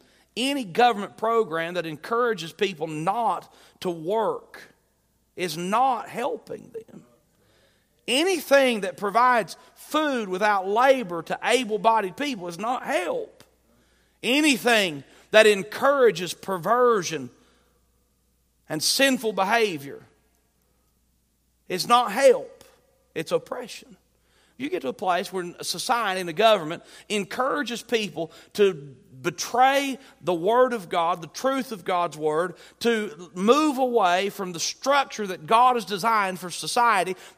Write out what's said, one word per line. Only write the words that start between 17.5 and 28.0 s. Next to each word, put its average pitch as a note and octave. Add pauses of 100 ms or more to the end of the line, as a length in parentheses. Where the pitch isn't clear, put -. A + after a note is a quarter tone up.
and D#3
sinful B3+
behavior F#3+ (1700)
is F3+
not A#3
help. A3+ (500)
It's D#3+
oppression. A#3 (600)
You C#4
get -
to B3+
a A#3+
place F#3
where F3
a -
society F#3+
and F3
a E3
government F3+ (260)
encourages A#3+
people E3 (220)